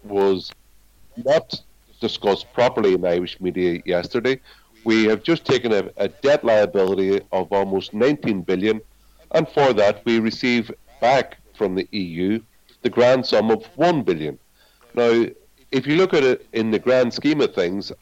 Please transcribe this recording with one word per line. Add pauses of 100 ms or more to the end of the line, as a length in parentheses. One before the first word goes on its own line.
was (680)
not (380)
discussed
properly
in
Irish
media
yesterday, (460)
we
have
just
taken
a,
a
debt
liability (140)
of
almost
nineteen
billion, (500)
and
for
that
we
receive (300)
back (160)
from
the
E
U (400)
the
grand
sum
of (100)
one
billion. (540)
Now, (440)
if
you
look
at
it
in
the
grand
scheme
of
things (100)